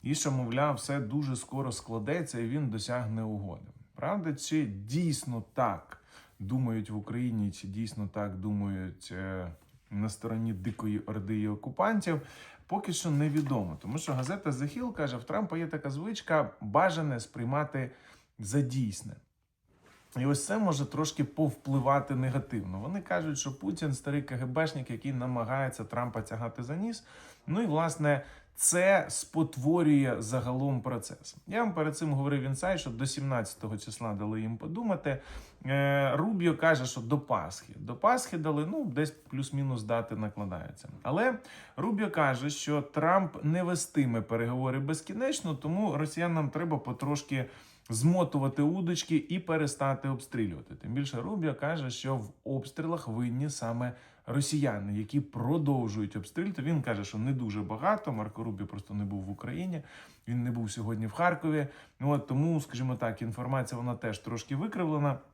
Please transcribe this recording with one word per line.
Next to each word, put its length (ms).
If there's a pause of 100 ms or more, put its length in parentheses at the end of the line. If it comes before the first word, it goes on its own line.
І 120
що, 160
мовляв, 440
все 240
дуже 360
скоро 360
складеться, 680
і 80
він 220
досягне 540
угоди. 480 (240)
Правда, 380
чи 320
дійсно 760 (100)
так 480 (380)
думають 500
в 80
Україні, 540
чи 160
дійсно 400
так 280
думають, 760
е, 400 (400)
на 180
стороні 440
Дикої 460
Орди 400
і 80
окупантів, 760 (440)
поки 280
що 180
невідомо. 680
Тому 160
що 160
газета 360
The 280
Hill 160
каже, 240
в 60
Трампа 340
є 100
така 220
звичка 600 (120)
бажане 580
сприймати 720 (480)
за 220
дійсне. 520 (1040)
І 60
ось 200
це 120
може 280
трошки 380
повпливати 920
негативно. 640
Вони 220
кажуть, 360
що 220
Путін 340
старий 280
К 140
Г 100
Бшник, 460
який 220
намагається 680
Трампа 380
тягати 420
за 120
ніс. 280 (440)
Ну 140
і, 40
власне, 560 (340)
це 540
спотворює 1120
загалом 640
процес. 540 (120)
Я 160
вам 100
перед 240
цим 160
говорив 300
інсайд, 360
що 100
до 160
сімнадцятого 720
числа 360
дали 280
їм 160
подумати. 640 (440)
Е, 520
Рубіо 380
каже, 300
що 160
до 180
Пасхи. 560
До 200
Пасхи 420
дали, 280
ну, 200
десь 260
плюс-мінус 720
дати 320
накладаються. 720 (160)
Але 360 (380)
Рубіо 340
каже, 380
що 320
Трамп 640
не 200
вестиме 580
переговори 580
безкінечно, 760
тому 420
росіянам 520
треба 280
потрошки 680 (440)
змотувати 720
удочки 540 (140)
і 100
перестати 680
обстрілювати. 680
Тим 180
більше 280
Рубіо 320
каже, 360
що 260
в 160 (120)
обстрілах 640
винні 420
саме 440 (320)
росіяни, 720
які 220
продовжують 960
обстрілювати. 460
Він 200
каже, 240
що 120
не 160
дуже 280
багато. 500
Марко 320
Рубіо 240
просто 260
не 120
був 180
в 60
Україні, 520 (460)
він 160
не 80
був 200
сьогодні 360
в 40
Харкові. 560 (320)
Ну, 100
от 180
тому, 340
скажімо 340
так, 260
інформація, 580
вона 160
теж 240
трошки 360
викривлена. 600 (160)